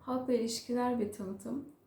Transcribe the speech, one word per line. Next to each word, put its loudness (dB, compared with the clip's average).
Halkla 0
İlişkiler 2
ve 0
Tanıtım -6